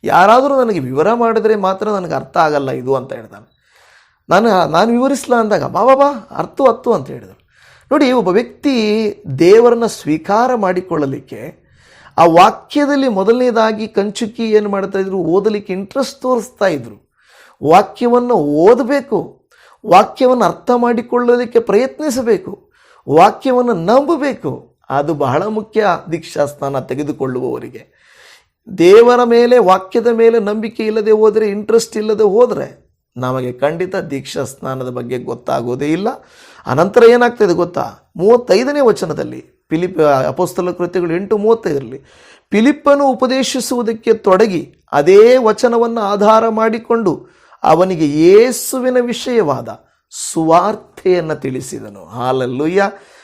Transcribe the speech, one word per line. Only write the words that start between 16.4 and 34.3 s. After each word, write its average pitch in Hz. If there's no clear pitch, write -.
ಇದ್ರು. 117
ವಾಕ್ಯವನ್ನು 240
ಓದಬೇಕು, 214
ವಾಕ್ಯವನ್ನು 220
ಅರ್ಥ -
ಮಾಡಿಕೊಳ್ಳಲಿಕ್ಕೆ 240
ಪ್ರಯತ್ನಿಸಬೇಕು, 233
ವಾಕ್ಯವನ್ನು 240
ನಂಬಬೇಕು. 240
ಅದು 147
ಬಹಳ 143
ಮುಖ್ಯ 214
ದೀಕ್ಷಾಸ್ನಾನ 143
ತೆಗೆದುಕೊಳ್ಳುವವರಿಗೆ. 131
ದೇವರ 233
ಮೇಲೆ, 240
ವಾಕ್ಯದ 196
ಮೇಲೆ 226
ನಂಬಿಕೆ 214
ಇಲ್ಲದೆ 214
ಹೋದರೆ, 214
ಇಂಟ್ರೆಸ್ಟ್ 220
ಇಲ್ಲದೆ 214
ಹೋದರೆ, 208
ನಮಗೆ 127
ಖಂಡಿತ 170
ದೀಕ್ಷಾ 143